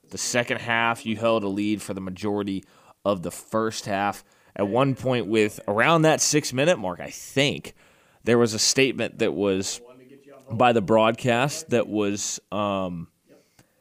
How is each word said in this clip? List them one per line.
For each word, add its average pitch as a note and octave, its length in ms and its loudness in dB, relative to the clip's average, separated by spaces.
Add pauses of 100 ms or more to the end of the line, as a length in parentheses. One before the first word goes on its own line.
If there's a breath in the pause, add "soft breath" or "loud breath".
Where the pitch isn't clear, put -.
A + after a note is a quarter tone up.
(120)
the F#2 60 -12
second A#2+ 440 -2
half. A#2 440 0
You A2 120 -2
held A2+ 260 0
a G2+ 60 -2
lead G#2 320 -2
for - 120 -8
the F#2+ 60 -10
majority G2 640 -6 (400 soft breath)
of G2 180 0
the F3 100 -8
first - 540 -4
half. G2+ 380 -2 (320 soft breath)
At G2+ 140 -2
one C3 260 2
point A#2+ 320 -2
with G#2 400 2
around C#3 360 4
that D#3 180 6
six-minute D3 580 2
mark, F2+ 220 -6
I C#2+ 80 -10
think, - 640 -2 (500 soft breath)
there A#2 140 4
was A#2 160 2
a G#2+ 60 -4
statement A#2+ 600 0
that G2+ 140 0
was F#2+ 480 -2 (680)
by B2 220 4
the A2+ 100 4
broadcast A#2 920 2
that A#2 180 2
was, G#2 500 -2 (100)
um, F#2+ 600 -4 (720 soft breath)